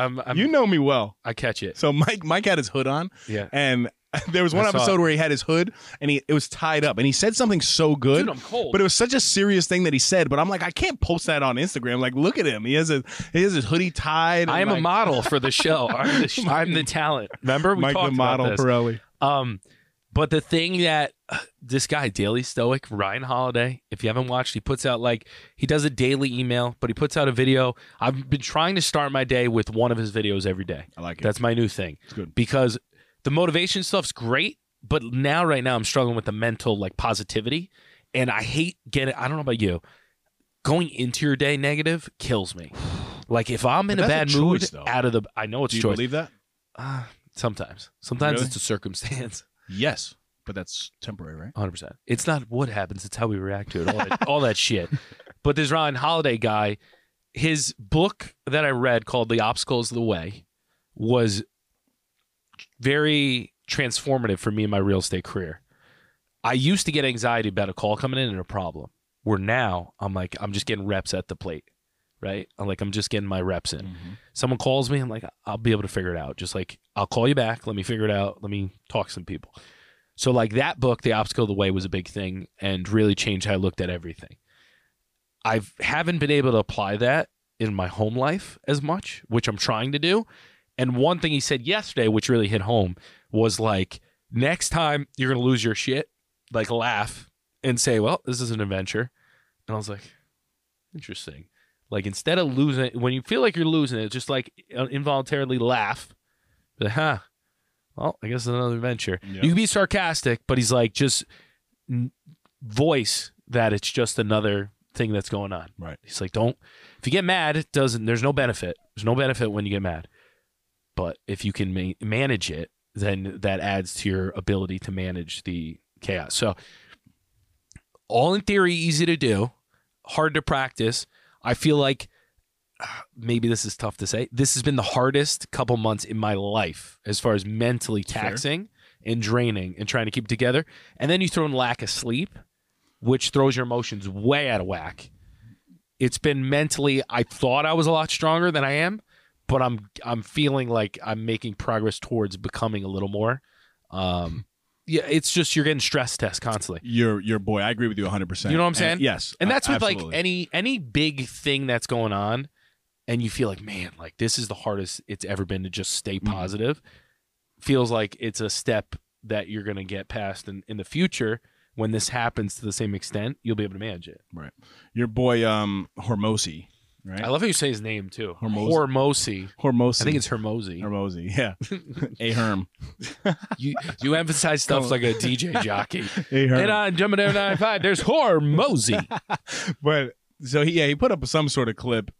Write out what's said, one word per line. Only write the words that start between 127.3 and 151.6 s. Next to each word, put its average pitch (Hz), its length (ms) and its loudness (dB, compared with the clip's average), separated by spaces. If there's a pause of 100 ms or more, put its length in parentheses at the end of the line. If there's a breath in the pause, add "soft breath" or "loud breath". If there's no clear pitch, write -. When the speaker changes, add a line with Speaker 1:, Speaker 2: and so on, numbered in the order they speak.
Speaker 1:
all 135 260 4
in 208 80 0
theory, 185 320 4
easy 165 320 2
to 165 100 2
do, 120 360 2 (540)
hard 156 280 0
to 151 80 0
practice. 127 640 0 (360 soft breath)
I 123 120 2
feel 151 220 4
like, 139 320 2 (540)
<sighs> - 540 -14
maybe 117 320 0
this 113 160 0
is 104 120 -8
tough 107 220 -6
to 95 80 -4
say, 113 260 -2
this 131 220 2
has 127 80 -2
been 139 140 2
the 120 60 2
hardest 135 680 0
couple 120 260 0
months 110 280 0
in 110 140 -6
my 107 160 0
life 101 720 -4
as 104 140 -4
far 117 140 2
as 98 100 0
mentally 110 580 -2
Speaker 2:
Fair. 110 200 -6
Speaker 1:
taxing 139 460 -4 (360 soft breath)
and 117 180 -2
draining 104 560 0
and 104 100 -8
trying 117 180 -2
to 110 40 -4
keep 117 140 -4
it 104 40 -16
together. 127 380 0 (300 loud breath)
And 143 140 -2
then 180 100 2
you 185 80 0
throw 160 180 0
in 147 60 -2
lack 123 300 0
of 104 80 -6
sleep, 123 400 -4 (720)
which 123 300 2
throws 135 260 4
your 127 80 -2
emotions 117 440 -4
way 127 420 0
out 107 100 2
of 90 60 -4
whack. 85 440 -10 (880 soft breath)
It's 127 200 0
been 135 300 0
mentally, 143 600 2
I 120 140 0
thought 135 440 2
I 160 80 2
was 165 120 4
a 165 60 4
lot 156 180 0
stronger 165 400 2
than 147 140 0
I 135 80 0
am, 175 280 0 (460 soft breath)
but 127 160 4
I'm, 113 280 -2 (120)
I'm 117 200 -4
feeling 135 460 0
like 110 360 0
I'm 110 220 -6
making 113 280 -4
progress 110 440 -2